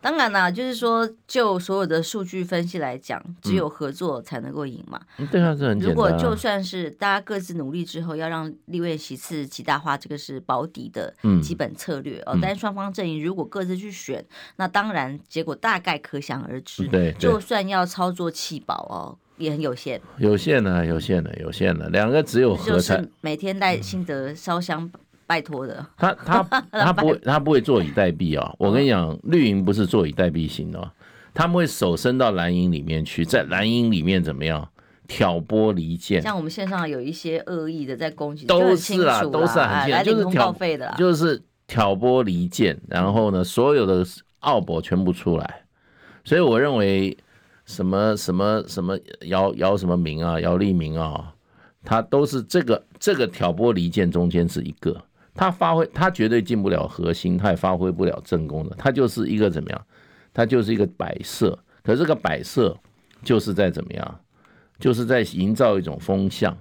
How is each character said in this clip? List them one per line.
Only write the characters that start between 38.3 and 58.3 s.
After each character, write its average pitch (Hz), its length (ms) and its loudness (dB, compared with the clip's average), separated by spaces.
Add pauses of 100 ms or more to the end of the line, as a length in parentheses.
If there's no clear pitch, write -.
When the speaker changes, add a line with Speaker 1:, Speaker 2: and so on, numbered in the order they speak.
Speaker 1:
击， 147 100 -14
Speaker 2:
都 175 140 4
是 185 40 6
啦， - 20 4
Speaker 1:
就 - 40 4
很 185 80 6
清 185 200 -2
楚 180 60 4
啦， 123 200 4
Speaker 2:
都 156 240 0
是 170 120 2
很 131 80 4
清 - 0 -
楚， 139 180 0
Speaker 1:
哎， 139 40 0
来 170 140 2
领 214 200 2
红 185 100 -2
告 123 180 4
费 170 240 -2
的 127 120 -8
啦。 - 100 -8
Speaker 2:
就 180 160 4
是 156 40 2
挑-， 160 120 2
就 139 80 0
是 - 60 -14 (240)
挑 101 280 2
拨 127 280 4
离 87 240 0
间， 90 300 2 (100)
然 90 260 2
后 107 180 4
呢， 92 120 2
所 127 300 4
有 123 120 4
的 92 200 4 (340)
奥 131 200 2
博 82 220 -2
全 92 200 0
部 90 120 2
出 85 240 0
来。 - 240 -8 (600)
所 151 140 2
以 180 40 4
我 120 180 6
认 139 160 2
为 98 400 2 (500)
什 - 200 -6
么， 101 320 2
什 92 160 -4
么， 101 340 0
什 90 160 -6
么 95 140 -2 (300)
姚， 95 280 2
姚 92 220 2
什 92 100 -2
么 87 80 2
明 80 300 -2
啊， 82 140 0
姚 85 180 2
立 98 160 2
明 80 260 -2
啊， 78 340 -6 (500)
他 113 180 0
都 143 240 2
是 139 160 -4
这 135 220 0
个， 117 200 0 (160)
这 202 140 2
个 127 140 0
挑 87 260 0
拨 113 200 4
离 87 140 2
间 87 240 2
中 87 180 2
间 85 200 2
是 78 120 -6
一 76 180 -8
个， - 200 -2 (340)
他 190 160 2
发 175 240 0
挥， 160 200 2
他 185 160 2
绝 110 200 2
对 120 100 4
进 117 220 0
不 98 80 0
了 80 180 0
核 85 240 -2
心， 90 240 0
他 95 140 2
也 85 60 4
发 92 200 0
挥 92 160 0
不 87 140 0
了 - 180 -2
正 80 240 -2